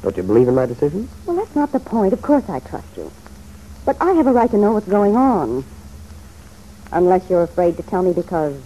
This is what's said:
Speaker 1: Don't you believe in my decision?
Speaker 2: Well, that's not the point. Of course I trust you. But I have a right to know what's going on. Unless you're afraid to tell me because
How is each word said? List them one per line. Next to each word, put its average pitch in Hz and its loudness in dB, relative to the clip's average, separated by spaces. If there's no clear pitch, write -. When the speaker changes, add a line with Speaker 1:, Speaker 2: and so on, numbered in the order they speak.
Speaker 1:
Don't 98 -2
you 92 -6
believe 113 4
in 127 2
my 131 2
decision? 147 -4
Speaker 2:
Well, 349 -2
that's 427 -6
not 294 0
the 269 -2
point. 202 0
Of - -4
course 277 2
I 139 -6
trust - -14
you. 80 -12
But 277 0
I 349 2
have 320 4
a 269 4
right 233 4
to 220 0
know 208 4
what's 208 -2
going 208 4
on. 147 0
Unless 180 2
you're 175 2
afraid 170 0
to 170 -12
tell 180 -4
me 180 2
because 160 -4